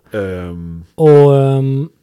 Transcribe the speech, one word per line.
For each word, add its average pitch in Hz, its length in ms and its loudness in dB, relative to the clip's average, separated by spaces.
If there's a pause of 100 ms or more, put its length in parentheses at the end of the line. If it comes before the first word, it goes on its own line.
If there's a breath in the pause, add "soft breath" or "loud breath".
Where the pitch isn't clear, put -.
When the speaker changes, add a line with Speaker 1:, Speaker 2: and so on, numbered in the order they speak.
(120)
Speaker 1:
det. 95 280 -8
Speaker 2:
Ehm. 85 440 -14 (120)
Speaker 1:
Och, 143 420 4
ehm, 135 520 -2 (140)